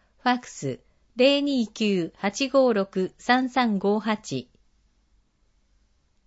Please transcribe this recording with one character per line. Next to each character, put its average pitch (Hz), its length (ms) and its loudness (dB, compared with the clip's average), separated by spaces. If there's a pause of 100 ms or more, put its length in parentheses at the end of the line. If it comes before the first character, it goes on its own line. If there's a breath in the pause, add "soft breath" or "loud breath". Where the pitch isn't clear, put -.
(180)
フ - 120 -2
ァ 247 40 4
ッ 247 60 -4
ク - 100 -20
ス 135 300 -8 (360)
零 277 260 4
二 269 260 0
九 196 500 -2
八 226 320 -4
五 262 240 4
六 196 440 -2
三 254 320 0
三 240 280 0
五 202 220 0
八。 208 500 -6 (1800)